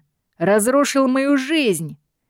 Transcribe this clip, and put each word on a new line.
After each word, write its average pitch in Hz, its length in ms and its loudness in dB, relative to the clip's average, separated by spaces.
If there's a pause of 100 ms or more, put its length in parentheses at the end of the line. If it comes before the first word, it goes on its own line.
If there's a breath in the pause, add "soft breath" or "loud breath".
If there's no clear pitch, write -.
(380)
разрушил 254 680 2
мою 269 300 0
жизнь!» — 247 600 -2 (320)